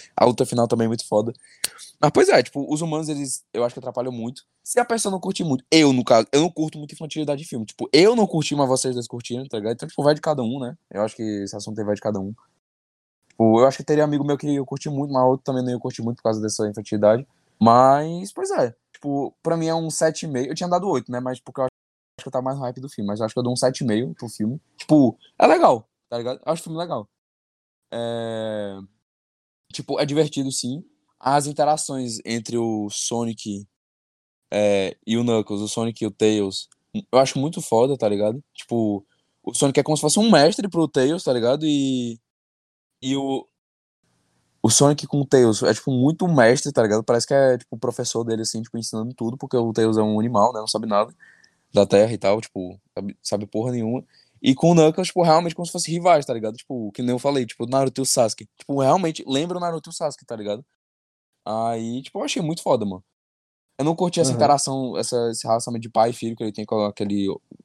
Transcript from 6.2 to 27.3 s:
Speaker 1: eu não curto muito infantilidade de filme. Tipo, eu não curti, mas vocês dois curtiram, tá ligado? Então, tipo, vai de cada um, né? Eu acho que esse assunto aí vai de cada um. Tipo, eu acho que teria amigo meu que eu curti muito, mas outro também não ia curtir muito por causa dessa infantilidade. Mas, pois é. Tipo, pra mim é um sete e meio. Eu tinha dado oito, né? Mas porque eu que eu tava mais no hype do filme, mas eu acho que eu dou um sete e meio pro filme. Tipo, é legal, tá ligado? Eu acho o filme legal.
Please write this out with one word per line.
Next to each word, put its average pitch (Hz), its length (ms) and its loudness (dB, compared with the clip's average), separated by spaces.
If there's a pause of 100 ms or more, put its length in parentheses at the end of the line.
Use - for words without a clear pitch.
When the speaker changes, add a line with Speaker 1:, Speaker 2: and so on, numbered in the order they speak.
Speaker 1:
eu 139 100 4
não 175 80 0
curto 156 280 -6
muito 147 160 -14
infantilidade 147 480 -6
de 160 60 -18
filme. 117 180 -8
Tipo, - 260 -10
eu 196 240 6
não 220 100 4
curti, 151 300 -2
mas 139 140 2
vocês 131 240 0
dois 120 140 -8
curtiram, 120 400 -10
tá 120 100 -8
ligado? 107 160 -4
Então, 147 160 -10
tipo, - 120 -8
vai 147 140 4
de 151 60 -6
cada 147 200 -2
um, 120 180 -4
né? 131 180 -10 (120)
Eu 98 120 -6
acho 107 140 -2
que 117 80 -10 (200)
esse 98 120 -10
assunto 107 220 -10
aí 110 80 -6
vai 104 100 -2
de 98 60 -8
cada 104 180 -2
um. 98 140 -8 (960)
Tipo, 113 320 4
eu 127 80 8
acho 135 100 0
que 151 60 -12
teria 151 220 2
amigo 147 180 0
meu 143 140 0
que 147 180 -2
eu 139 100 -2
curti 139 240 -8
muito, 143 220 -6
mas 131 120 2
outro 131 200 2
também 127 200 -2
não 127 80 -4
ia 123 80 -4
curtir 123 220 -8
muito 117 160 -4
por - 60 -12
causa 110 180 0
dessa 107 280 -2
infantilidade. 107 580 0 (320)
Mas, 139 720 4
pois 381 200 -6
é. 123 220 -2 (200)
Tipo, 139 500 -6
pra 165 140 0
mim 160 100 -2
é 165 80 0
um 165 140 -4
sete 160 340 -2
e 175 40 -8
meio. 135 200 -4
Eu 147 80 -8
tinha 175 140 -6
dado 180 180 0
oito, 131 240 -2
né? 123 80 -6
Mas 127 220 -6
porque - 180 -12
eu 131 60 0 (580)
que - 40 -16
eu 131 40 -10
tava 127 120 -4
mais 131 140 -4
no 139 60 -8
hype 123 160 -8
do 131 100 -14
filme, 110 180 -8
mas 104 120 -4
eu 113 60 0
acho 110 80 -6
que - 60 -4
eu 123 40 -2
dou 120 100 -2
um 123 40 -4
sete 131 240 0
e 135 60 -2
meio 120 260 -2
pro 120 160 -14
filme. 113 300 -6 (180)
Tipo, 143 400 4 (200)
é - 100 6
legal, 247 400 4 (220)
tá 120 80 -6
ligado? 120 280 -6
Eu 151 60 0
acho 165 100 -4
o - 20 -20
filme 160 140 -10
legal. 160 300 -8 (840)